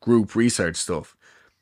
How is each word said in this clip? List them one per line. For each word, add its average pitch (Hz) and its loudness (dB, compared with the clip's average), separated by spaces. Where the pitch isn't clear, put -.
group 117 2
research 107 0
stuff. - -8